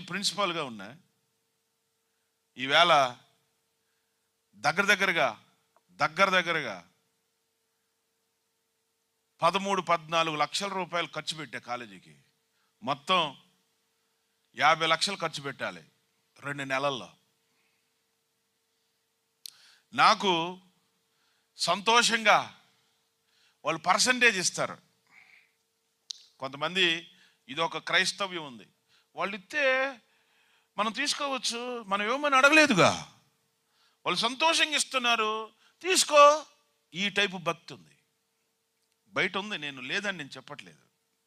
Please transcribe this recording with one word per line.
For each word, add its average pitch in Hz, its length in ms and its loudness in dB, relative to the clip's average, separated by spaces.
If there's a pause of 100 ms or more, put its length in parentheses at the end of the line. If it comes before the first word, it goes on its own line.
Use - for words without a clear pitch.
ప్రిన్సిపాల్గా 175 600 -4
ఉన్నా. 104 180 -14 (1700)
ఈవేళ 151 360 4 (1600)
దగ్గర 156 360 0
దగ్గరగా, 180 360 0 (680)
దగ్గర 160 300 2
దగ్గరగా 160 480 0 (2750)
పదమూడు, 190 400 0
పద్నాలుగు 165 600 -2
లక్షల 196 380 -4
రూపాయలు 170 340 -6
ఖర్చు 156 240 -8
పెట్టా 127 220 -12 (100)
కాలేజీకి. 101 440 -12 (680)
మొత్తం 143 400 -2 (1400)
యాభై 156 300 2
లక్షలు 165 340 0
ఖర్చు 156 200 -8
పెట్టాలి 117 420 -10 (560)
రెండు 143 240 -10
నెలల్లో. 135 460 -4 (2750)
నాకు 185 400 4 (1300)
సంతోషంగా 208 800 4 (1300)
వాళ్ళు 156 220 -4
పర్సంటేజ్ 226 560 4
ఇస్తారు. 113 340 -4 (1600)
కొంతమంది 151 440 -2 (600)
ఇది 139 200 -6
ఒక 156 220 -8
క్రైస్తవ్యం 180 600 -2
ఉంది, 107 160 -20 (480)
వాళ్ళు 180 240 -6
ఇస్తే 294 240 -6 (1120)
మనం 214 220 -2
తీసుకోవచ్చు, 269 600 -4 (300)
మనం 202 220 -2
ఏమని 285 260 2
అడగలేదుగా, 269 520 6 (1120)
వాళ్ళు 175 200 -2
సంతోషంగా 311 560 0
ఇస్తున్నారు, 233 520 0 (500)
తీసుకో, 302 380 4 (720)
ఈ 175 100 -6 (140)
టైపు 196 200 -2 (120)
భక్తి - 280 -8
ఉంది. 80 180 -20 (1160)
బయట 175 240 -2
ఉంది, 202 200 -8
నేను 143 240 -10
లేదని 185 380 -6
నేను 139 160 -14
చెప్పట్లేదు. 147 480 -20 (440)